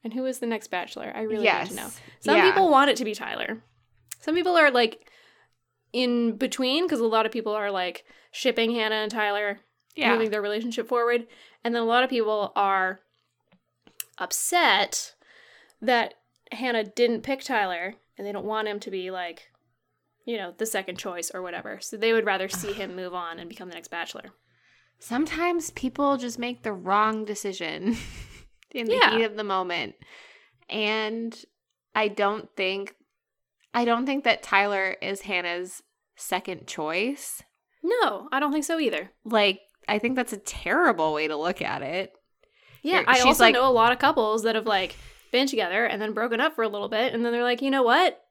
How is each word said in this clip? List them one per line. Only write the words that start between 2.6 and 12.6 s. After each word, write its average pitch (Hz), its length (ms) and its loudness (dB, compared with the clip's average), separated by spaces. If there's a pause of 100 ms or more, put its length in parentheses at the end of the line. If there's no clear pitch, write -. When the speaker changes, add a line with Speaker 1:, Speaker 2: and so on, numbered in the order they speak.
Speaker 1:
want 277 200 8
it 247 80 4
to 254 80 -2
be 214 80 -4
Tyler. - 480 -8 (580)
Some 311 140 -2
people 349 240 4
are, 294 120 8
like, 240 380 2 (880)
in 240 420 2
between, 262 500 0
'cause 302 140 0
a 233 60 2
lot 220 180 2
of 220 80 -4
people 220 220 -4
are, 208 160 -4
like, 180 340 -4 (280)
shipping 226 420 0
Hannah 220 220 -2
and 214 140 -2
Tyler, 208 500 -2 (360)
Speaker 2:
Yeah. 247 160 2
Speaker 1:
moving 220 180 2
their 214 120 -2
relationship 226 440 -4
forward. 240 400 0 (380)
And 233 100 -2
then 233 80 0
a 226 40 0
lot 240 180 4
of 254 60 -2
people 214 460 0
are 196 440 2 (1160)